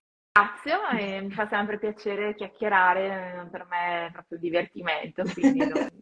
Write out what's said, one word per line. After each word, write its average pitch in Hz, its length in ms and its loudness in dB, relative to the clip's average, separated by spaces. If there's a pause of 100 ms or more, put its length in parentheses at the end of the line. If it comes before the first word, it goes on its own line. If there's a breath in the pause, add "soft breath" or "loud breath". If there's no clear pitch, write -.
(960)
e 196 260 -2
mi 196 100 -8
fa 214 160 -2
sempre 208 300 -2
piacere 208 580 -4
chiacchierare, 185 1120 2
per 180 180 -12
me 175 380 -2
è 165 60 -10
proprio 170 260 -14
divertimento, 170 960 -2
quindi 277 340 4
non, - 220 -2 (140)